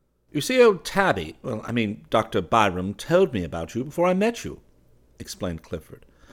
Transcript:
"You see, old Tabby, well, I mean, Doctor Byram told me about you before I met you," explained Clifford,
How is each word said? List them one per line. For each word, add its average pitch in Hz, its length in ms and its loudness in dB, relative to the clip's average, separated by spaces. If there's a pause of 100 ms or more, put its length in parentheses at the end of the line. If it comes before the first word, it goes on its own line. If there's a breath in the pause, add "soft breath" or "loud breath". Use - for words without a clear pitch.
(300)
"You 147 100 -4
see, 254 220 4
old 208 220 6
Tabby, 117 580 0
well, 113 220 -6
I 113 80 -8
mean, 113 360 -2
Doctor 107 320 0
Byram 98 540 2
told 170 400 2
me 92 80 -2
about 82 320 -8
you 120 100 -4
before 170 220 -2
I 185 80 2
met 220 300 -2
you," 71 160 -12 (580)
explained 87 460 -8
Clifford, - 420 -14 (260 soft breath)